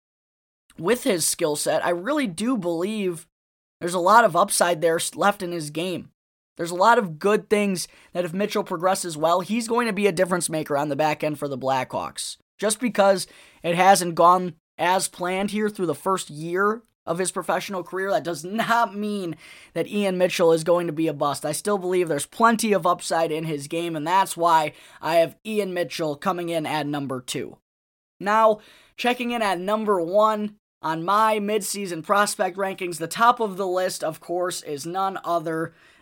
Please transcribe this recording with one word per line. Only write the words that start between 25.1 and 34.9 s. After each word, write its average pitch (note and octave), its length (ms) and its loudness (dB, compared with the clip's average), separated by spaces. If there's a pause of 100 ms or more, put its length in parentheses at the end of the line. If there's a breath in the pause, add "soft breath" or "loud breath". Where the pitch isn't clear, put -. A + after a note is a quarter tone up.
have E3 200 4 (100)
Ian G#3 260 -2
Mitchell E3+ 420 -4
coming F3 360 -4
in D#3+ 160 -2
at D3 200 -2
number C#3 360 -6
two. - 340 -8 (640)
Now, G#3+ 380 4 (400 loud breath)
checking A#3+ 320 -2
in A#3+ 100 -4
at G3 180 0
number G#3 440 0
one G#3 540 2 (260)
on E3 220 -4
my A3 340 2
midseason G3+ 680 -4
prospect G3+ 540 0
rankings, F#3+ 400 -4
the E3 80 -4
top A#3 340 4
of G3+ 160 -2
the G3 100 -4
list, F#3 380 -2
of D#3 160 -6
course, F3 420 -4
is C#3+ 220 -8
none F#3+ 400 -4